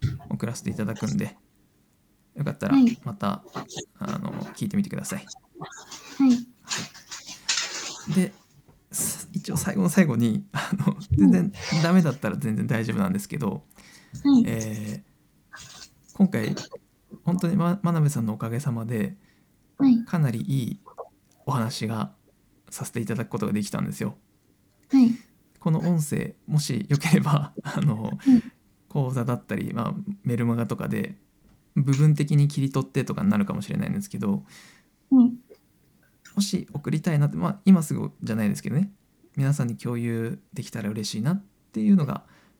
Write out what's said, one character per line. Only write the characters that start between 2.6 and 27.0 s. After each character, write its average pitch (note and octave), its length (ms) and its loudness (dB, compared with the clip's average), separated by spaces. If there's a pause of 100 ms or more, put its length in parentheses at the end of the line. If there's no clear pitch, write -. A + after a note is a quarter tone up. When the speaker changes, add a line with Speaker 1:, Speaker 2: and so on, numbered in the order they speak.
Speaker 1:
ら C#4 60 4 (280)
ま - 100 -8
た、 G#2 140 -6
Speaker 2:
は - 160 -4 (240)
い。 - 200 -14 (120)
Speaker 1:
あ - 200 -8
の - 120 -8
ー、 - 220 -10
聞 - 120 -8
い - 40 -4
て - 80 -4
み G2+ 60 2
て - 60 -10
く - 60 -10
だ - 100 -8
さ - 120 -8
い。 - 80 -12 (920)
Speaker 2:
は C4+ 100 4
い。 - 40 8
Speaker 1:
は A#3+ 40 6 (1800)
い。 - 20 -2
で、 F#3 200 0 (580)
す-、 - 420 -6
一 - 180 -8
応 - 60 -2
最 - 180 -2
後 F#3+ 80 2
の F3 60 4
最 F#3 160 6
後 C3 100 6
に、 A2+ 380 2
あ - 160 -4 (180)
の、 - 80 0 (220)
Speaker 2:
う - 80 8
ん。 - 60 10
Speaker 1:
全 F3+ 200 4
然 - 20 -10 (300)
ダ E3+ 100 4
メ F#3 80 8
だ D3+ 100 4
っ - 40 -2
た G#2+ 140 -4
ら - 80 -4
全 G#2+ 180 -2
然 A2+ 120 -2
大 A2+ 180 0
丈 - 80 -2
夫 - 40 -2
な G2 120 2
ん F#2 40 0
で G2+ 60 -4
す - 80 -12
け - 100 -8
ど、 - 260 -4 (600)
Speaker 2:
は C#4 160 8
い。 A3+ 80 6
Speaker 1:
え G#2+ 560 -6 (480)
ー、 - 640 -20
今 F#3+ 100 6
回、 - 280 -2 (680)
本 F3+ 140 0
当 F3+ 100 -2
に E3 100 0
ま-、 F3 260 0
真 E3+ 80 0
鍋 D3+ 180 2
さ B2+ 120 -2
ん A2+ 40 -2
の G#2+ 80 -2
お G#2+ 40 -12
か A#2 120 -6
げ A#2+ 100 -4
さ C#3 120 -4
ま A2+ 140 -6
で、 G#2+ 320 -4 (600)
Speaker 2:
は C#4 120 4
い。 A#3 160 4
Speaker 1:
か F3 140 -2
な C#3 120 2
り A2+ 100 -4
い C3+ 220 -2
い G2 160 -6 (640)
お C3+ 60 -4
話 A#2 360 -2
が A2 260 -6 (560)
さ - 160 -10
せ - 80 -12
て A#2+ 80 -4
い G#2+ 40 -6
た A2+ 100 -4
だ A2+ 100 -4
く - 40 -14
こ A#2 100 -6
と G#2 60 -2
が G2+ 60 -2
で G#2 100 0
き G2+ 80 -6
た - 120 -4
ん - 40 -4
で - 60 -4
す - 100 -8
よ。 - 140 -6 (760)
Speaker 2:
は C4+ 120 8
い。 A3+ 80 6 (480)
Speaker 1:
こ E3 120 0
の D#3+ 80 2
音 E3+ 220 2
声、 - 340 -4 (120)
も D3+ 120 2
し - 300 -2
よ C#3+ 80 2
け D#3+ 180 -2